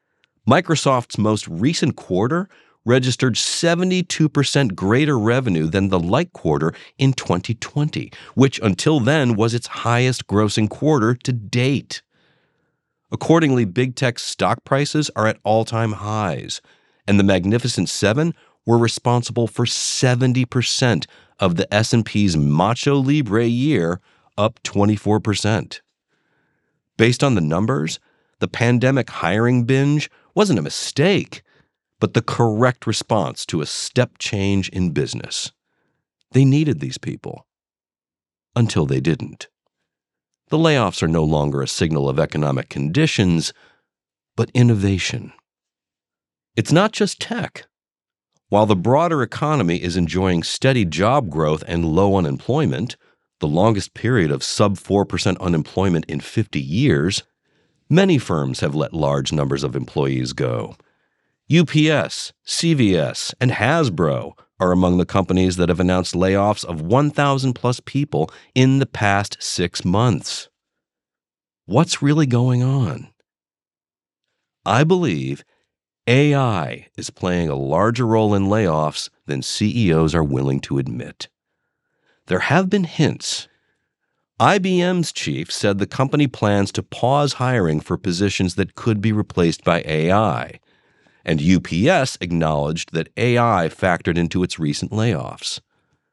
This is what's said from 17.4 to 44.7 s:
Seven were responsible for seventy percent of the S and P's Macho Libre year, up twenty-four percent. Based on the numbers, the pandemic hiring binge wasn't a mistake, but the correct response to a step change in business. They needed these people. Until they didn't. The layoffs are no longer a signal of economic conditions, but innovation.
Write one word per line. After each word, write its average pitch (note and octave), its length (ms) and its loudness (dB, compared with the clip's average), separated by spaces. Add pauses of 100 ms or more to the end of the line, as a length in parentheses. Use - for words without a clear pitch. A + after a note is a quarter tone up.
Seven C3+ 460 0 (320)
were A#2 120 4
responsible A#2 680 0
for - 200 -2
seventy B2+ 800 0
percent A#2 640 0 (340)
of F2+ 160 2
the F#2+ 160 -2
S G#2+ 200 2
and A#2 120 4
P's G2+ 320 0
Macho F2 600 2
Libre C3 480 2
year, A#2 560 0 (380)
up G#2+ 240 -2
twenty-four G2+ 580 0
percent. G#2 640 -2 (1120)
Based A#2 260 2
on C#3 120 2
the G2 60 2
numbers, A2+ 600 -2 (400)
the - 80 -2
pandemic B2 640 0
hiring A#2 540 0
binge C#3 460 0 (240)
wasn't F#3+ 240 2
a D#2 40 0
mistake, - 800 -2 (580)
but G#2 140 0
the A#2+ 80 2
correct A#2 640 0
response G#2 600 -2
to E2 140 -4
a D2 60 -4
step - 520 -4
change G2 500 -2
in F#2 220 -2
business. - 640 -6 (800)
They C3+ 120 6
needed C#3+ 360 2
these C3+ 180 -8
people. - 480 -12 (1080)
Until G#2+ 300 0
they C2+ 160 0
didn't. - 480 -4 (1000)
The D#3 100 0
layoffs C#3 440 2
are F2 60 2
no D#2+ 160 2
longer D2 360 0
a C2 80 -4
signal D#2 400 0
of C2+ 100 0
economic D2+ 500 -2
conditions, E2+ 840 0 (840)
but A2 180 -2
innovation. G2+ 800 2 (1200)